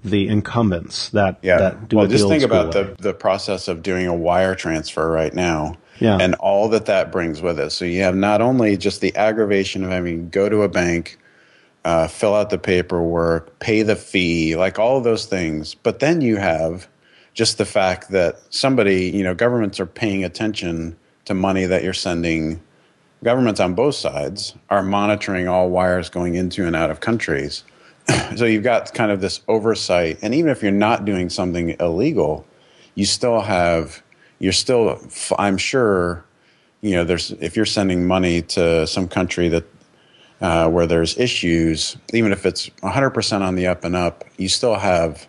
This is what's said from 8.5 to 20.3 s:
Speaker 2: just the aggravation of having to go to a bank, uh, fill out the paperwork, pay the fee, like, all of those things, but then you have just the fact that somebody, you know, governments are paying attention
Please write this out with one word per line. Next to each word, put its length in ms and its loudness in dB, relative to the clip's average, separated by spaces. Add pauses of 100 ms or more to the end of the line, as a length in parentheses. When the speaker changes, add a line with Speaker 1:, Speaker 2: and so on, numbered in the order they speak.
Speaker 2:
just 240 -2
the 160 0
aggravation 680 0
of 60 -4
having 280 -2
to 120 -10
go 180 2
to 140 2
a 60 2
bank, 500 -2 (680)
uh, 240 2
fill 260 0
out 160 2
the 80 -2
paperwork, 1000 0
pay 240 2
the 140 2
fee, 600 0
like, 220 0
all 200 2
of 60 -2
those 220 0
things, 480 -4
but 260 -4
then 200 2
you 160 2
have 520 -2 (440)
just 260 0
the 60 0
fact 460 -2
that 280 0 (120)
somebody, 600 2
you 120 -2
know, 120 0
governments 460 0
are 60 -2
paying 380 -4
attention 720 -6 (280)